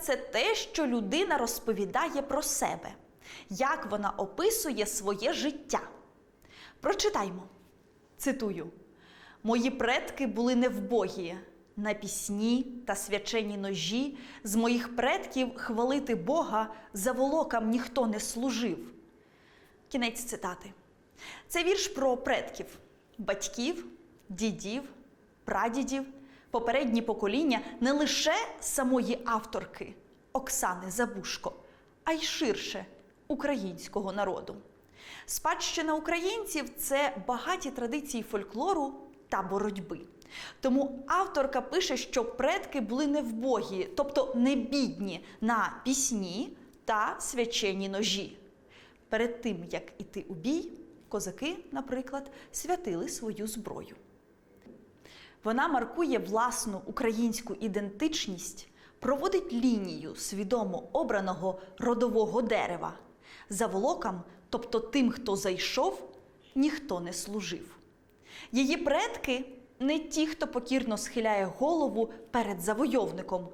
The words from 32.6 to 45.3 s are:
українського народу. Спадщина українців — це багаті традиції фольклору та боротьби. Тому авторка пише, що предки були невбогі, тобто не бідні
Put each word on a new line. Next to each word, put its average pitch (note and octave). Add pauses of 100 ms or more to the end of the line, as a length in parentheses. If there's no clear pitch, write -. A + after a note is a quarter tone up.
українського G#3
народу. G3 (680)
Спадщина -
українців — E4+
це C#4 (100)
багаті D4
традиції A#3+
фольклору C4+ (340)
та G3
боротьби. F#3+ (600)
Тому C#4
авторка D4+
пише, D4+
що A#3+
предки D4
були B3
невбогі, A#3 (120)
тобто -
не B3+
бідні G3 (160)